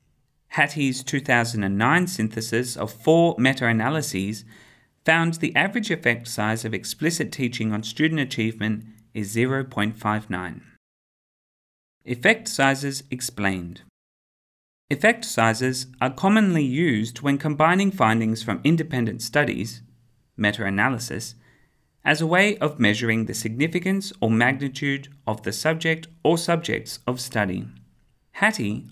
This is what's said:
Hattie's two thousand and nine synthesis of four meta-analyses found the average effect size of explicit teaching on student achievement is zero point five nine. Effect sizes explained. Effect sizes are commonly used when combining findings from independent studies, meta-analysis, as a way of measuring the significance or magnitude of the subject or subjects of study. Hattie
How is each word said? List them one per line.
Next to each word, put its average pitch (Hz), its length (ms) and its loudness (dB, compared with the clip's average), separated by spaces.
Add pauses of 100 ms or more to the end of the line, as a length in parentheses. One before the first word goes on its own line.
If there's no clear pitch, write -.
(480)
Hattie's 143 560 0
two - 160 -2
thousand 117 460 2
and 98 120 0
nine 156 300 4
synthesis 113 720 -4
of 104 160 -6
four 165 440 4
meta-analyses 117 1080 0 (580)
found 165 300 2
the 165 200 -4
average 196 380 0
effect 120 380 -2
size 110 340 -2
of 110 100 -4
explicit 156 560 -4
teaching 117 440 -2
on 107 100 -4
student 160 380 0
achievement 110 640 -2 (280)
is 104 160 -6
zero 127 360 0
point 110 320 -4
five 107 320 -2
nine. 90 320 -6 (1400)
Effect 147 420 0
sizes 135 640 0
explained. 95 720 -4 (1080)
Effect 220 360 2
sizes 123 640 0 (120)
are 131 140 0
commonly 190 500 4
used 127 560 0
when 139 180 0
combining 160 540 2
findings 113 500 2
from - 220 -4
independent 135 580 0
studies, - 600 -2 (560)
meta-analysis, 104 1000 -2 (680)
as 151 180 2
a 165 60 0
way 196 320 4
of 147 200 -2
measuring 113 460 2
the 110 80 -6
significance 165 880 -2
or 110 80 2
magnitude 135 800 0 (180)
of 110 160 -4
the - 100 -4
subject 160 560 -2 (160)
or 165 140 4
subjects 165 720 -2
of 123 120 -4
study. 101 460 -2 (680)
Hattie 127 580 0